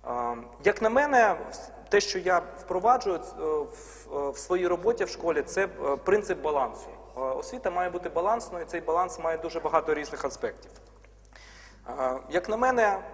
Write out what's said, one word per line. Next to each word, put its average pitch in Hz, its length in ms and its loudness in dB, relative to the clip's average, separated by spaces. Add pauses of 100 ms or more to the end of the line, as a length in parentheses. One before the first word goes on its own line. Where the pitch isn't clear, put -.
А, 120 320 -4 (280)
як 208 180 2
на 220 80 4
мене, 240 460 6 (160)
вс-, - 180 -12 (200)
те, 202 100 6
що 190 200 -2
я 175 220 4 (180)
впроваджую, 202 560 2
е, - 260 -8
в, - 720 -4
е, 143 140 -2
в 135 80 -8
своїй 180 300 0
роботі 185 360 2
в - 60 -2
школі, 156 320 0
це, - 220 0
е, 143 320 -2
принцип 190 460 2
балансу. 143 480 -2 (280)
Е, - 20 -8
освіта 151 520 -2
має 180 180 0
бути 180 200 -6
балансною, 180 560 -2
і - 20 -18
цей 165 140 -4
баланс 170 380 0
має 165 180 0
дуже 160 220 -6
багато 156 340 2
різних 147 320 -4
аспектів. - 460 -6 (1300)
Е, 131 200 0 (100)
як 175 200 0
на 214 80 0
мене 233 420 4 (140)